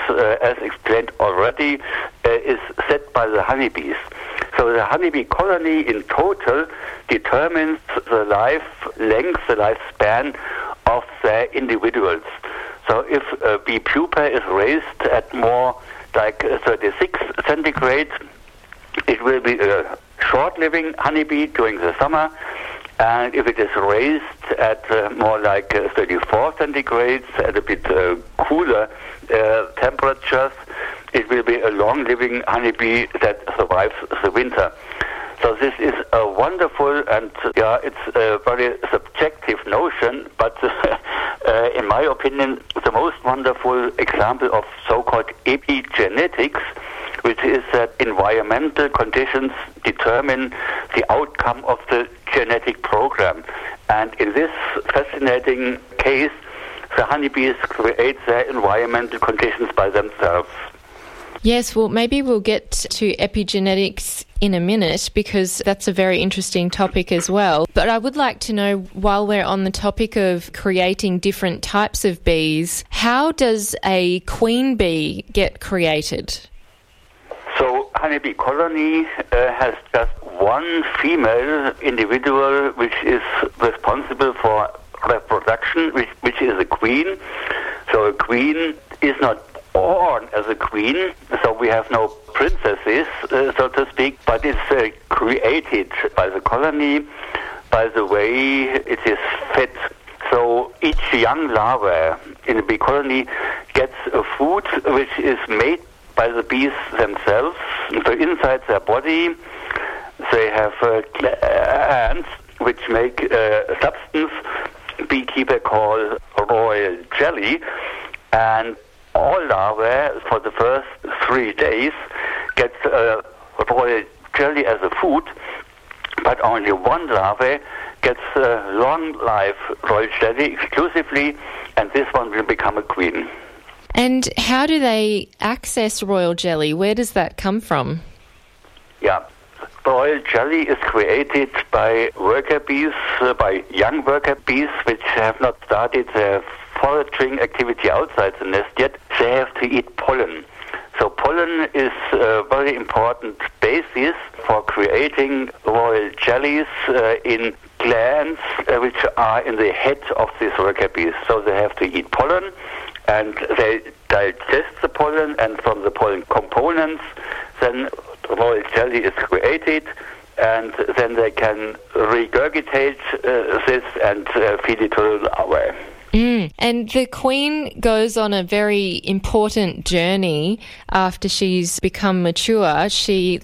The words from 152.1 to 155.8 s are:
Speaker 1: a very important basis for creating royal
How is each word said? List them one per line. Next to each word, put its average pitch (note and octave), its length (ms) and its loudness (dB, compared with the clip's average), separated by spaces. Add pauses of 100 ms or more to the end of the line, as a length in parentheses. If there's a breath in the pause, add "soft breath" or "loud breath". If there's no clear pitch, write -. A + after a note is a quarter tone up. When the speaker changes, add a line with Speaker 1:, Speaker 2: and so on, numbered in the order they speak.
Speaker 1:
a A2 360 4
very C#3 260 2
important A2+ 640 -2 (220)
basis C#3 560 0 (300)
for A2 180 2
creating C3+ 880 0 (160)
royal A2 460 2 (120)